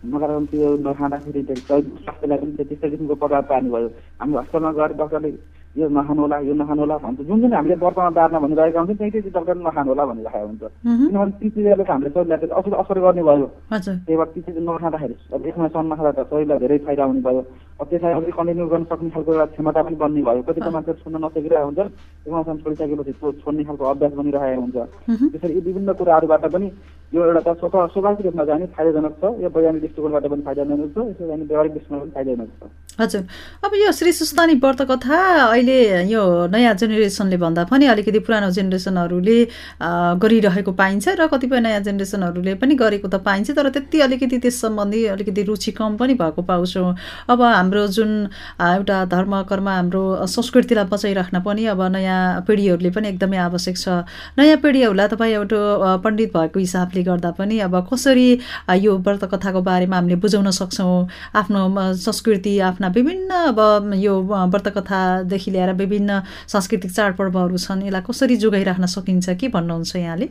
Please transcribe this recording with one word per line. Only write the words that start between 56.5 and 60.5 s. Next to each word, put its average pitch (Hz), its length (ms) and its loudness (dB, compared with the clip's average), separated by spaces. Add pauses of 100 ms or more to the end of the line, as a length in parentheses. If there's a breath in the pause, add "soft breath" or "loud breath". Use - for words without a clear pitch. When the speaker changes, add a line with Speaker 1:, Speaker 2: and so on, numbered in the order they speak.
Speaker 2:
हिसाबले 180 420 -2
गर्दा 175 280 0
पनि 202 280 -2
अब 180 300 0
कसरी, 254 500 6 (300 loud breath)
अ, 185 60 4
यो 196 240 4
व्रत 202 260 0
कथाको 190 380 -2
बारेमा 185 340 2
हामीले 175 200 2
बुझाउन 196 340 2